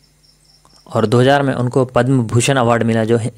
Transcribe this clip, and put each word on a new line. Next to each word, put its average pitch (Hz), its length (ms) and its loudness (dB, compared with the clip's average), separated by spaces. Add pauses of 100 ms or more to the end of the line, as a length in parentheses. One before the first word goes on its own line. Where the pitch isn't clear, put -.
(880)
और 110 180 -2
दो 117 140 2
हज़ार 139 240 2
में 135 100 -2
उनको 123 320 -2
पद्म 123 380 0
भूषण 120 340 0
अवार्ड 117 260 0
मिला, 113 200 0
जो 113 160 0 (180)